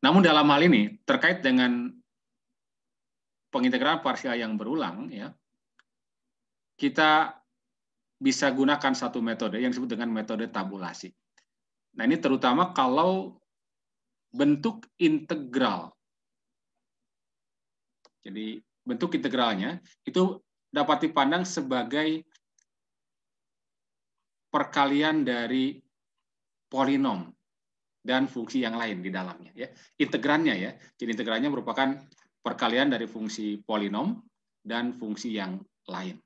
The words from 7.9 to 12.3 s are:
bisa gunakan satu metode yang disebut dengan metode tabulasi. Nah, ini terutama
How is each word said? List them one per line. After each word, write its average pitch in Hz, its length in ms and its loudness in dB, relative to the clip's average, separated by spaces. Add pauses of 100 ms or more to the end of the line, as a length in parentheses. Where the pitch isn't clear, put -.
bisa 135 320 2
gunakan 135 480 2
satu 123 240 -4
metode 113 400 -2
yang 127 80 0
disebut 123 240 -4
dengan 117 160 -2
metode 110 400 -4
tabulasi. 95 640 -8 (800)
Nah, - 80 -6
ini 139 160 2
terutama 135 560 2